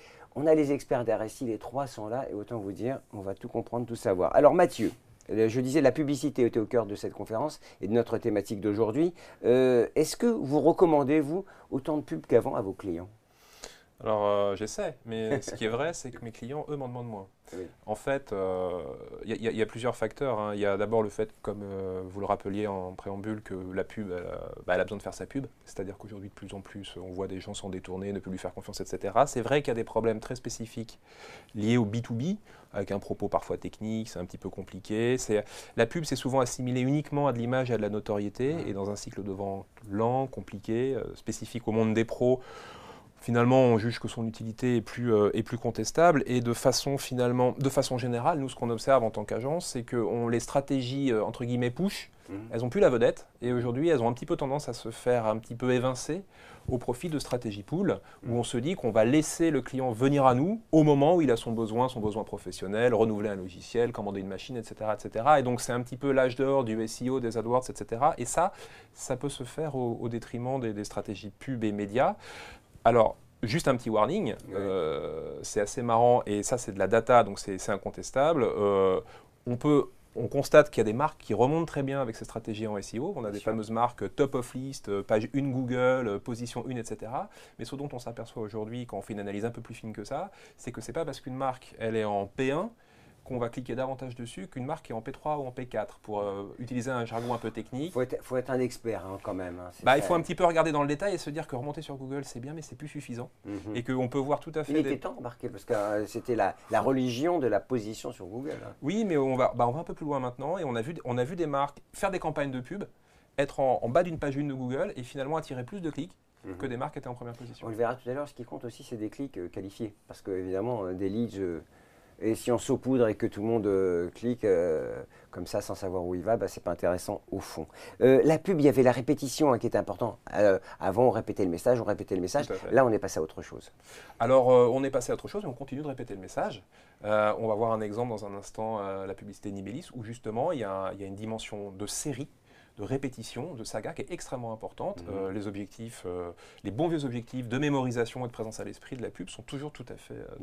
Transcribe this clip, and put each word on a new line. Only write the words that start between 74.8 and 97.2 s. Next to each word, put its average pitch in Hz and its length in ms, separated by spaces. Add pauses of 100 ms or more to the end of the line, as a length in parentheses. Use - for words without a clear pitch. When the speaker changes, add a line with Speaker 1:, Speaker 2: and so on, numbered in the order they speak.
Speaker 2:
c'est - 200
assez 104 200
marrant, 120 440
et 104 180
ça 127 140
c'est 107 160
de 98 60
la 95 80
data, 113 360
donc 101 160
c'est, 95 180
c'est - 140
incontestable. 131 720
Euh, 95 560 (480)
on 123 80
peut, 147 300 (320)
on 117 100
constate 143 420
qu'il - 120
y - 0
a - 20
des 107 80
marques 143 260
qui - 160
remontent 143 320
très 147 160
bien 139 200
avec 113 160
ces 110 80
stratégies 110 420
en 104 100
S 98 160
E 107 40
O. 170 180
On 139 40
a - 20
Speaker 1:
Bien 107 100
Speaker 2:
des 101 80
Speaker 1:
sûr. 110 120
Speaker 2:
fameuses 110 200
marques 113 440
top 139 200
of 123 180
list, 131 360
euh, 101 120
page 113 300
une 139 220
Google, 127 560
euh, 101 100
position 120 480
une, 127 100
et 113 60
cetera. 117 460 (280)
Mais - 60
ce - 140
dont 143 160
on 123 60
s'aperçoit 117 440
aujourd'hui, 110 420
quand 104 120
on 98 40
fait 110 120
une 104 80
analyse 101 240
un 117 60
peu 117 100
plus 113 140
fine 110 180
que 104 100
ça, 160 260 (280)
c'est - 160
que 110 80
c'est 117 100
pas 160 140
parce 131 160
qu'une 127 140
marque, 131 440
elle 113 160
est 110 80
en 101 220
P 131 260
un 180 180 (540)
qu'on 127 140
va 117 100
cliquer 123 260
davantage 131 420
dessus 147 340
qu'une 127 160
marque 151 220
qui - 40
est 117 40
en 113 40
P 139 140
trois 151 240
ou 139 80
en 127 60
P 127 140
quatre, 110 340
pour, 104 200
euh, 101 400
utiliser 123 320
un 120 140
jargon 117 280